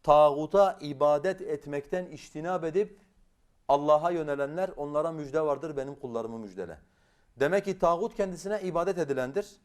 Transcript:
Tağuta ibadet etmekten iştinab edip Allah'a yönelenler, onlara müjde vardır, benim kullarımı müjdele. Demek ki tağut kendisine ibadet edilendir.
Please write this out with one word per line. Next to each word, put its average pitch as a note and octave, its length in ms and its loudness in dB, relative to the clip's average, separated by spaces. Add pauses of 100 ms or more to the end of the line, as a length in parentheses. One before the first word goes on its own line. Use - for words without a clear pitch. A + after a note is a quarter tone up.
Tağuta D3+ 760 6
ibadet D3 600 0
etmekten D3 680 -6
iştinab E3 560 -6
edip F3+ 380 -2 (680)
Allah'a D3+ 420 4
yönelenler, D#3 680 -4
onlara D3 360 -2
müjde D3+ 280 -4
vardır, D3+ 360 -2
benim C#3 180 -6
kullarımı A#2 440 -8
müjdele. F#2 400 -12 (640)
Demek F3+ 240 2
ki F#3+ 140 -6
tağut F3+ 360 0
kendisine G3 480 -6
ibadet F3 360 -2
edilendir. C#3 680 -4